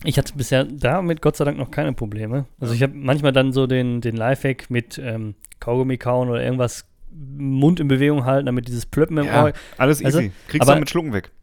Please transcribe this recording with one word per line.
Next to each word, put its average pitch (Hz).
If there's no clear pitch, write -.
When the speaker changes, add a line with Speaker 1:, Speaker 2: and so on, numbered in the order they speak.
Speaker 1:
ich 156
hatte -
bisher 135
damit 156
Gott 151
sei 156
Dank 143
noch 135
keine 147
Probleme. 110
Also 117
Speaker 2:
Ja. 120
Speaker 1:
ich 120
hab 139
manchmal 139
dann 131
so 131
den, 123
den 113
Lifehack 127
mit, 120
ähm, 110
Kaugummi 127
kauen 123
oder 120
irgendwas 123
Mund 143
in 151
Bewegung 139
halten, 135
damit 123
dieses 120
Plöppen 160
im 147
Speaker 2:
Ja, 147
Speaker 1:
Ohr 147
Speaker 2:
alles 143
Speaker 1:
Also, 135
Speaker 2:
easy. 104
Kriegst 151
Speaker 1:
aber 139
Speaker 2:
du -
auch 156
mit 151
Schlucken 160
weg. 95